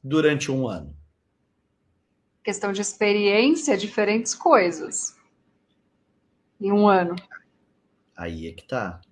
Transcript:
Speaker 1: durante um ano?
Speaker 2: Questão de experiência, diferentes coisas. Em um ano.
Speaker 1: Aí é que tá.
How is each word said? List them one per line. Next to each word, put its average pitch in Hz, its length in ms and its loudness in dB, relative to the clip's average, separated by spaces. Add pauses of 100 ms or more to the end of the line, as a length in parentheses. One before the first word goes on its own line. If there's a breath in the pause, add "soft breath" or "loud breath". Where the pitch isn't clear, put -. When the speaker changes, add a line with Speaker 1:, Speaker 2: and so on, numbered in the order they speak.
Speaker 1:
durante 147 480 2
um 131 160 -2
ano? 76 280 -10 (1500)
Speaker 2:
Questão 202 300 -4
de 196 80 -4
experiência, 208 960 2
diferentes 214 580 -2
coisas. 175 800 0 (1400)
Em 196 120 -2
um 208 160 6
ano. 180 280 4 (1000)
Speaker 1:
Aí 85 320 -10
é 80 40 -12
que - 160 -20
tá. 98 340 -8 (100)